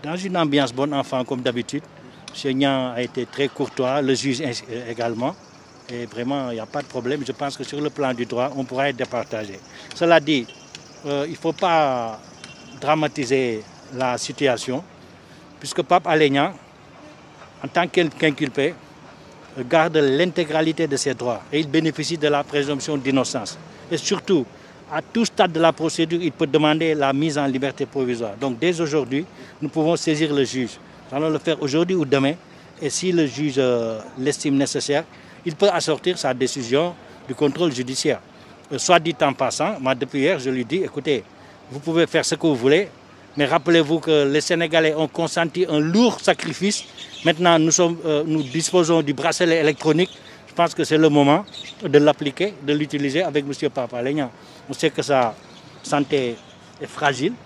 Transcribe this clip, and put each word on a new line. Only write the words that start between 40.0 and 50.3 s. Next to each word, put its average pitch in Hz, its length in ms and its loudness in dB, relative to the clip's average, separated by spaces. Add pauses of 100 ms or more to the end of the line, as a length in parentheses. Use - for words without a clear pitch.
hier, 160 180 2
je 131 120 -4
lui 127 160 -2
dis, 127 120 -4
écoutez, 147 460 -2 (480)
vous 135 80 -12
pouvez 160 280 2
faire 156 180 0
ce - 100 -2
que 160 100 -6
vous 151 100 4
voulez, 131 340 4 (480)
mais 147 80 2
rappelez-vous 160 540 4
que 147 260 2
les 143 160 2
Sénégalais 160 540 0
ont 156 120 0
consenti 170 600 -2
un 151 100 2
lourd 190 420 2
sacrifice. 180 600 -2 (420)
Maintenant, 170 340 6
nous 160 120 4
sommes, 170 340 2
euh, 151 200 2
nous 156 180 0
disposons 160 580 2
du 143 120 -2
bracelet 165 460 2
électronique. 156 520 2 (360)